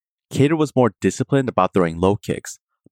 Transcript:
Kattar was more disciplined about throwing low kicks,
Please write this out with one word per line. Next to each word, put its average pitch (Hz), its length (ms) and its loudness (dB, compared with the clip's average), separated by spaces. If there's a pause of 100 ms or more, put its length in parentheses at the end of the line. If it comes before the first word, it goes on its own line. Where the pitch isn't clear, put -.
(320)
Kattar 147 260 2
was 151 180 -2
more 123 240 2
disciplined 127 500 -2
about 92 240 0
throwing 85 260 0
low 95 160 2
kicks, - 440 -10 (320)